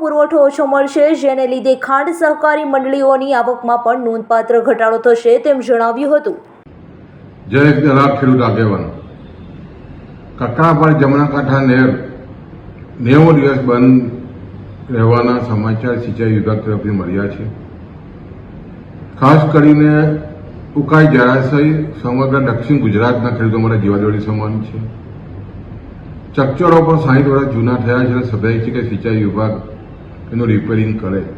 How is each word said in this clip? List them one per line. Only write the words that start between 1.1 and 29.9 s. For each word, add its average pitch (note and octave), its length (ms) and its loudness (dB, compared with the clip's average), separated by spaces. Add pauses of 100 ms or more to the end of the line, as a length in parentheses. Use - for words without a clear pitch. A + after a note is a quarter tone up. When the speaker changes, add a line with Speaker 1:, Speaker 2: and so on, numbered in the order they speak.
Speaker 1:
જેને C4 320 0
લીધે B3+ 260 0 (120)
ખાંડ C#4+ 280 0
સહકારી D4+ 600 0
મંડળીઓની C4+ 600 0
આવકમાં A#3+ 520 -2
પણ B3 240 0
નોંધપાત્ર A3+ 500 0
ઘટાડો A3+ 400 0
થશે A#3 400 2
તેમ C4+ 300 0
જણાવ્યું B3+ 500 0
હતું. D4 180 -6 (1080)
Speaker 2:
જયેશ C#3+ 320 4
દલાલ, C#3 400 4
ખેડૂત B2+ 300 2
આગેવાન. G2+ 360 0 (1500)
કાકરાપાળ D3+ 640 2
જમણા C#3 320 2
કાંઠા C3+ 380 0
નહેર C3 180 4 (1080)
નેવું D3 420 6
દિવસ C3 300 0
બંધ - 1200 -2
રહેવાના A#2+ 440 2 (100)
સમાચાર A2 480 -2
સિંચાઈ A2 420 -2
વિભાગ G2+ 260 -2
તરફથી G2+ 360 -4
મળ્યા F#2+ 340 -4
છે. - 160 -10 (1700)
ખાસ D3+ 340 4
કરીને D3+ 400 6 (840)
ઉકાઈ D3+ 300 4
જળાશય C3 520 2 (420)
સમગ્ર C3 460 0
દક્ષિણ A#2 340 0
ગુજરાતના A2+ 480 0
ખેડૂતો A2+ 300 0
માટે A2 180 0
જીવાદોરી G2+ 480 0
સમાન G#2+ 400 -4
છે. G#2+ 160 -10 (1500)
ચકચોરો E3 480 2
પણ D#3 180 2
સાઈઠ C3 280 2
વર્ષ C3+ 260 2
જૂના A#2 240 0
થયા A#2+ 280 0
છે A#2+ 80 0
અને B2 100 -2
સભ્ય A2 360 -2
છે A2+ 120 -4
કે A#2+ 120 -4
સિંચાઈ G#2+ 400 -2
વિભાગ G2+ 320 -2 (760)